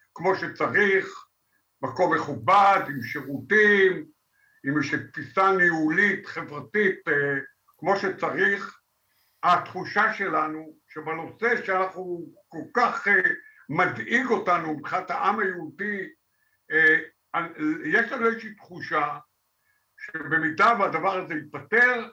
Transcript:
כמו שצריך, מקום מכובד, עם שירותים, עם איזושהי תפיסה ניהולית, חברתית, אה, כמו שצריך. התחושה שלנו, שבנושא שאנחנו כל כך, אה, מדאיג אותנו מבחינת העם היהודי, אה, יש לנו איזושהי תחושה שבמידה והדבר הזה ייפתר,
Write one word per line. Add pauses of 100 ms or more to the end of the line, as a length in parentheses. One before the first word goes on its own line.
(140)
כמו
שצריך, (560)
מקום
מכובד,
עם
שירותים, (600)
עם
איזושהי (140)
תפיסה
ניהולית,
חברתית,
אה, (680)
כמו
שצריך. (640)
התחושה
שלנו, (120)
שבנושא
שאנחנו (220)
כל (120)
כך,
אה, (560)
מדאיג
אותנו
מבחינת
העם
היהודי, (640)
אה, (880)
יש
לנו
איזושהי
תחושה (800)
שבמידה
והדבר
הזה
ייפתר,